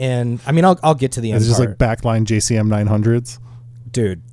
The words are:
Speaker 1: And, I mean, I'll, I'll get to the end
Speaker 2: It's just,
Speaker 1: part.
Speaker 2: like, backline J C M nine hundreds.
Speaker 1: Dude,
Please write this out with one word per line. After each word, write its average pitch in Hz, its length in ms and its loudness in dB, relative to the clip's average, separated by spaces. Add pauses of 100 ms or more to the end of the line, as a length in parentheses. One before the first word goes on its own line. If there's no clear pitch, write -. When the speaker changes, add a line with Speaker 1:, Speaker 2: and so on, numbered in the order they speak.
Speaker 1:
And, 123 480 -2
I - 40 -2
mean, 165 120 4
I'll, 185 180 4
I'll 156 140 2
get 127 160 -2
to 123 80 -6
the 113 100 -4
end 107 120 -2
Speaker 2:
It's 110 40 2
just, 117 140 2
Speaker 1:
part. 104 200 -2
Speaker 2:
like, 117 220 0
backline 113 220 0
J 107 160 0
C 117 160 0
M 107 120 2
nine 104 200 0
hundreds. 113 500 0 (540)
Speaker 1:
Dude, 95 280 -2 (120)